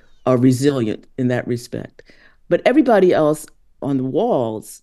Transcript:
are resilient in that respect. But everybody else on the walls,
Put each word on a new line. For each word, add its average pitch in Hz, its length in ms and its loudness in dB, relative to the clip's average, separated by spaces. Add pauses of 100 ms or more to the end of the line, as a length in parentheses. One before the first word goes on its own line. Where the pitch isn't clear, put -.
(260)
are - 120 2
resilient 127 680 0 (140)
in 127 80 -2
that 123 200 -4
respect. - 540 -10 (480)
But 170 160 0
everybody 233 480 4
else 156 320 0 (360)
on 139 160 -4
the 127 60 -4
walls, 131 800 -4